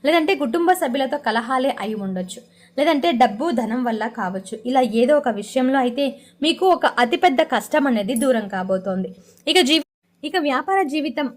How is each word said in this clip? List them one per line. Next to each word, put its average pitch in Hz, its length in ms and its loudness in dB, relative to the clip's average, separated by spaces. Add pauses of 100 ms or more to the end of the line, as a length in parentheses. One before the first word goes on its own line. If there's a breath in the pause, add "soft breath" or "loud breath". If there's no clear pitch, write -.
లేదంటే 320 280 2 (120)
కుటుంబ 339 240 0 (120)
సభ్యులతో 269 460 -2
కలహాలే 247 460 0 (100)
అయి 214 140 -4 (100)
ఉండొచ్చు, 185 340 -8 (380 soft breath)
లేదంటే 302 300 2 (120)
డబ్బు, 233 240 2 (160)
ధనం 226 280 -4
వల్ల 220 140 -2 (140)
కావచ్చు. 190 380 -6 (140)
ఇలా 262 140 2 (200)
ఏదో 262 180 4
ఒక 285 80 -2 (120)
విషయంలో 254 440 0
అయితే 254 220 -2 (380 loud breath)
మీకు 320 200 0 (120)
ఒక - 100 0 (180)
అతిపెద్ద 285 360 2 (140)
కష్టం 285 360 0
అనేది 220 340 0
దూరం 233 220 2 (100)
కాబోతోంది. 190 540 -2 (420 soft breath)
ఇక 294 60 6 (120)
జీవి-, 311 180 2 (340)
ఇక 339 140 -6 (140)
వ్యాపార 339 300 0 (140)
జీవితం 294 420 -4